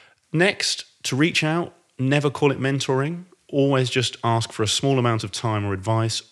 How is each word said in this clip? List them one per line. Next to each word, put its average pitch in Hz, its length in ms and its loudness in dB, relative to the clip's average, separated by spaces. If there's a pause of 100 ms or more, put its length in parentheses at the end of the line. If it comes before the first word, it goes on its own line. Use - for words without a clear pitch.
(320)
Next, - 540 0 (180)
to - 140 -4
reach 160 260 2
out, 160 320 -2 (240)
never 139 300 2
call 139 220 2
it - 80 -4
mentoring. 139 640 -2 (240)
Always 139 400 2
just 123 340 -2
ask 117 300 0
for 110 100 -2
a 104 40 -2
small 139 300 2
amount 117 280 2
of 95 60 -8
time 107 340 -2
or 101 80 -2
advice 110 480 -2 (100)